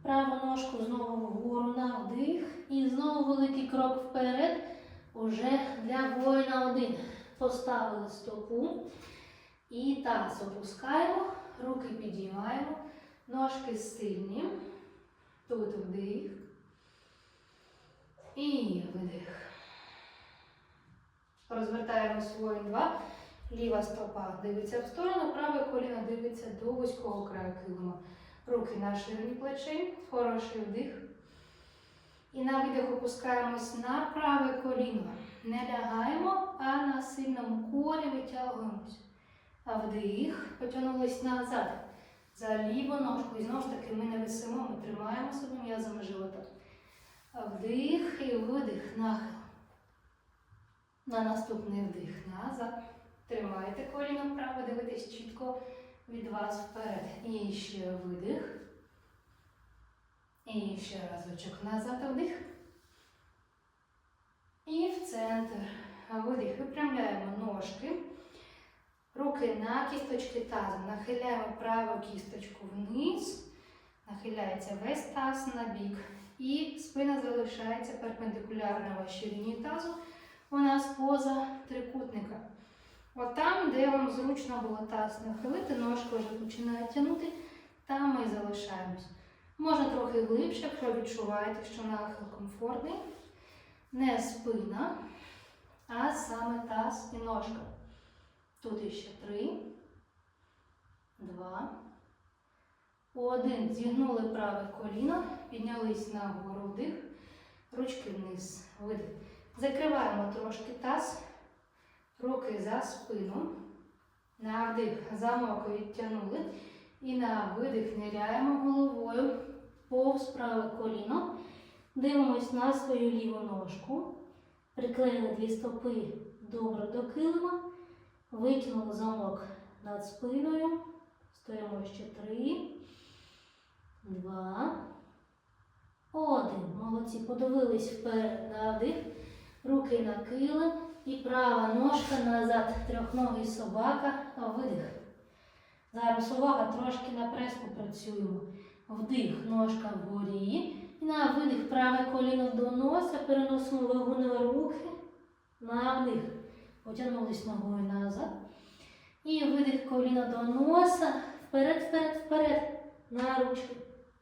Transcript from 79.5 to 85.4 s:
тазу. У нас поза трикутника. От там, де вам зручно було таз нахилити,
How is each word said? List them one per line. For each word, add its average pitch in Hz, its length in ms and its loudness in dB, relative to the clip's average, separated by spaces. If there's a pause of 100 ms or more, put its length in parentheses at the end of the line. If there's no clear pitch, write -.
тазу. 330 380 -4 (560)
У 285 80 0
нас 277 280 6 (120)
поза 269 500 4 (200)
трикутника. 226 680 -6 (800)
От 247 200 -4
там, 339 360 4
де 269 180 6
вам 269 220 4
зручно 254 500 -2
було 214 160 -2 (140)
таз 214 340 0
нахилити, 269 500 -2